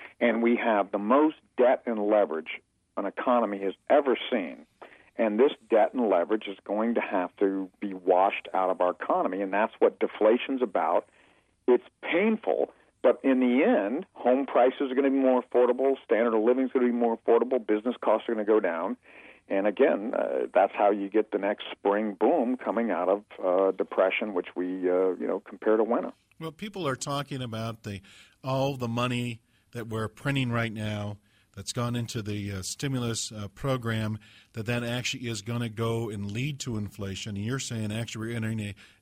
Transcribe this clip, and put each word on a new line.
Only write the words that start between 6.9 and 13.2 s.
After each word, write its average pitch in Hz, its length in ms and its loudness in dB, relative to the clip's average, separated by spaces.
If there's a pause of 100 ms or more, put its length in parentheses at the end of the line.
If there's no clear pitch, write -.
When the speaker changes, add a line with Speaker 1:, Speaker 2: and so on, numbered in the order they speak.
Speaker 1:
to 110 60 0
have 90 380 -4
to 98 300 0 (120)
be 101 120 -6
washed 92 600 2
out 92 160 0
of 87 100 0
our 90 100 2
economy, 101 520 -2
and 95 100 -4
that's 107 280 0
what 104 180 4
deflation's 123 640 2
about. 90 440 0 (600)
It's 123 160 4 (200)
painful, - 680 0 (300)
but 123 220 6